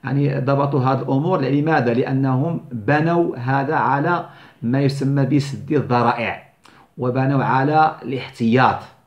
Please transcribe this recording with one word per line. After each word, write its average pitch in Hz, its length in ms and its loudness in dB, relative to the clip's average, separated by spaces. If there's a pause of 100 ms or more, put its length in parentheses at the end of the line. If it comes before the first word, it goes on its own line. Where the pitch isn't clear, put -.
يعني 139 360 0
ضبطوا 139 400 0
هذه 131 220 0
الأمور، 139 400 0
لماذا؟ 143 520 0
لأنهم 135 680 0 (100)
بنوا 151 640 0
هذا 135 380 -2
على 143 500 0 (360)
ما 131 200 0
يسمى 139 440 0
بسد 127 460 -2
الذرائع، 117 720 0 (540)
وبنوا 131 460 0
على 147 600 2
الاحتياط 120 760 0 (280)